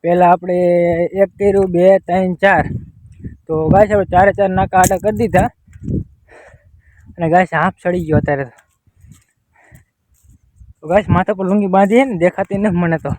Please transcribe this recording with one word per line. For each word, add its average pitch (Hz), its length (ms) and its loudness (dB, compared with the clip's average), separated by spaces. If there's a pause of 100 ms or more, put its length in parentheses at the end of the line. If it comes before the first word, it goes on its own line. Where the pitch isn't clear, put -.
પહેલા 175 300 2
આપણે 180 220 -2 (520)
એક 190 240 -2
કર્યું, 196 420 0
બે, 185 280 4
ત્રણ, 185 340 -2
ચાર. 180 320 0 (800)
તો 160 220 -2
ગાઈસ, 196 220 4
આપણે 202 140 0
ચારે 190 260 2
ચાર 196 180 -2
નાકા 190 280 -2
આડા 185 200 2
કરી 208 200 -4
દીધા. 202 320 0 (1700)
અને 170 120 -4
ગાઈસ, 180 240 2
હાંફ 165 200 -2 (100)
ચડી 180 220 -4
ગયો 151 120 -2
અત્યારે 143 260 -2
તો. 123 80 -12 (2250)
તો 156 60 -16
ગાઈસ, 185 220 0
માથા 185 240 0
પર 190 120 -6
લુંગી 202 220 0
બાંધી 190 280 2
છે 269 100 4
ને, 233 120 -6
દેખાતી 175 400 -2
નથી 196 200 -2
મને 165 200 -2
તો. 147 220 -8